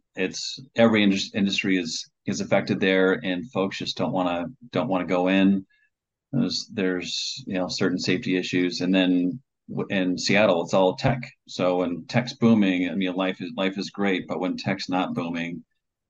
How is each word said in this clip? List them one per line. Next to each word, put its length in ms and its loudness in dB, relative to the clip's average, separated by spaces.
it's, 420 -6
every 280 6
indus-, 320 2
industry 420 2
is, 320 -4
is 160 -4
affected 400 0
there, 420 4
and 300 -4
folks 240 -2
just 220 -8
don't 140 -2
wanna, 340 -2
don't 180 -2
wanna 180 -2
go 220 2
in. 380 4
There's, 420 -2
there's, 760 -4
you 80 -6
know, 140 -2
certain 300 -2
safety 380 0
issues. 440 -2
And 120 0
then 480 2
w-, 180 -6
in 300 -2
Seattle, 460 4
it's 100 -2
all 220 4
tech. 260 0
So 300 0
when 300 -4
tech's 280 -2
booming, 560 4
I 60 -6
mean, 180 -2
life 260 -2
is, 160 -8
life 220 -2
is 100 -6
great, 380 -2
but 140 -6
when 160 -2
tech's 320 -4
not 260 -2
booming, 500 -6